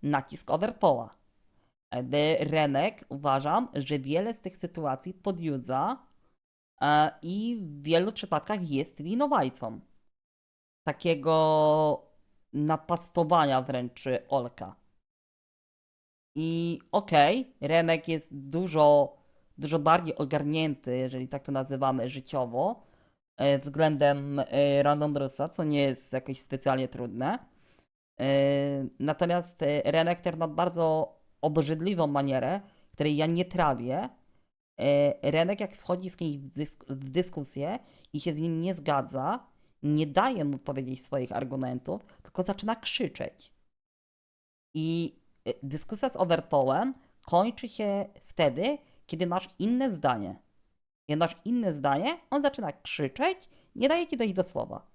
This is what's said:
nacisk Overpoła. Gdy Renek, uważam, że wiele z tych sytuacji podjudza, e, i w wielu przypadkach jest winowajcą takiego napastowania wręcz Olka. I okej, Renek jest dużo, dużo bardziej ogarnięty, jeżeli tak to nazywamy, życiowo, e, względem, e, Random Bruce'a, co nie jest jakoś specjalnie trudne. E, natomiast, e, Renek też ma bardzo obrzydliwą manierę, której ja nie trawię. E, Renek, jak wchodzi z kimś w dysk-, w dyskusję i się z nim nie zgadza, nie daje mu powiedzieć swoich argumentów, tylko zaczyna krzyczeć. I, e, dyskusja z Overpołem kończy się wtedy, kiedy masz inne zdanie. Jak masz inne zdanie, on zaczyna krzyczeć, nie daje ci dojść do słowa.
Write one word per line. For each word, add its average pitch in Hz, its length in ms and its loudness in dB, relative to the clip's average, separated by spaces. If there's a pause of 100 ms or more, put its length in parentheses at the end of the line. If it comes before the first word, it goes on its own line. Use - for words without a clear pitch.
nacisk 143 480 -4
Overpoła. 160 640 0 (880)
Gdy 147 380 2
Renek, 147 680 0
uważam, 143 680 0
że 143 240 -2
wiele 160 360 -2
z - 60 -18
tych 185 160 -10
sytuacji 165 580 -6
podjudza, 160 920 -4 (760)
e, 151 300 6 (120)
i 214 400 -4
w 147 200 -12
wielu 165 300 2
przypadkach 180 580 -4
jest 139 320 -2
winowajcą 180 760 -2 (1040)
takiego 156 1300 2 (400)
napastowania 156 1080 2
wręcz 127 420 -6 (240)
Olka. 120 480 -4 (1600)
I 165 420 -2 (140)
okej, 202 680 4
Renek 165 480 2
jest 160 240 -4
dużo, 147 840 4 (420)
dużo 156 200 -2
bardziej 160 380 2
ogarnięty, 147 800 -2
jeżeli 131 320 -4
tak 139 140 -8
to 143 100 -8
nazywamy, 131 580 -2
życiowo, 131 720 -4 (540)
e, 139 220 2
względem, 143 800 2
e, 139 440 2
Random 147 320 2
Bruce'a, 143 340 -4
co 170 160 -6
nie 147 160 2
jest 135 320 -2
jakoś 139 280 -6
specjalnie 131 480 -2
trudne. 123 500 -4 (840)
E, 127 60 0 (720)
natomiast, 170 640 -2
e, 147 200 2 (100)
Renek 170 280 2
też 165 160 -2
ma 160 120 -2
bardzo 165 680 0 (260)
obrzydliwą 160 640 2
manierę, 139 540 0 (320)
której 147 240 0
ja 156 100 2
nie 170 180 2
trawię. 156 640 0 (720)
E, 143 500 2
Renek, 170 300 2
jak 202 160 -6
wchodzi 180 340 -4
z - 60 -16
kimś 151 200 -4
w 139 140 -12
dysk-, - 380 -6
w 135 220 -8
dyskusję 147 680 -4 (340)
i 147 80 -4
się 165 140 -2
z 147 40 -6
nim 165 220 0
nie 180 140 -2
zgadza, 143 800 -2 (300)
nie 151 240 2
daje 190 380 2
mu 143 140 -2
powiedzieć 131 460 -8
swoich 131 280 -4
argumentów, 127 720 -4 (180)
tylko - 200 -6
zaczyna 202 340 -2
krzyczeć. - 760 -6 (1200)
I, 165 420 -2 (280)
e, - 60 -4 (120)
dyskusja 151 480 -4
z - 60 -12
Overpołem 165 800 2 (280)
kończy 226 460 0
się 202 400 -4 (140)
wtedy, 175 560 0 (280)
kiedy 175 200 -4
masz 175 220 -2 (100)
inne 247 320 0
zdanie. 117 520 -2 (640)
Jak 151 100 0
masz 165 260 0
inne 226 280 0
zdanie, 147 480 0 (100)
on 285 120 0
zaczyna 262 300 0
krzyczeć, 269 760 -4 (260)
nie 247 140 2
daje 339 180 2
ci 285 100 -6
dojść 220 180 0
do 185 100 0
słowa. - 500 -8